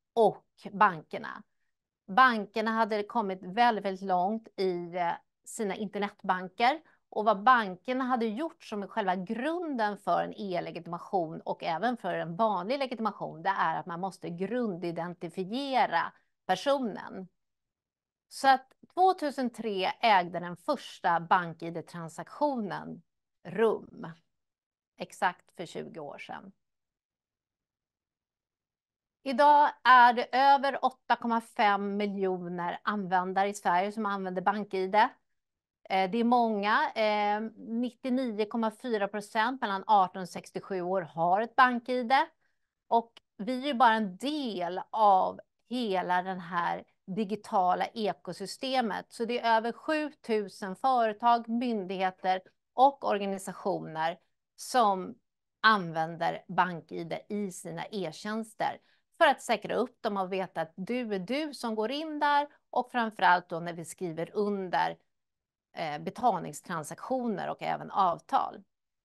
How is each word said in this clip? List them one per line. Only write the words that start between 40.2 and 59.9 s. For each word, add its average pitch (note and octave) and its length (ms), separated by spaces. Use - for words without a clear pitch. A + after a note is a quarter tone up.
och F3 60
sextiosju F#3 540
år F3+ 200
har E3+ 380
ett A#3 160
bank-id. B3 560
Och A3+ 240
vi B3 260
är C#4 40
ju C#4+ 80
bara A#3 200
en G3+ 220
del G3 640
av F#3+ 500
hela F#3 540
den F#3 180
här E3+ 440
digitala F#3+ 800
ekosystemet. G3+ 1200
Så - 160
det A#3+ 160
är A3+ 160
över A3+ 160
sjutusen A3 1040
företag, A#3 720
myndigheter F#3+ 960
och C#4 300
organisationer F3+ 1120
som G3+ 580
använder E3 880
bank-id F3 720
i G3+ 240
sina E3 340
e-tjänster G3 920
för E4 80
att C4 160
säkra G3+ 320
upp A3 280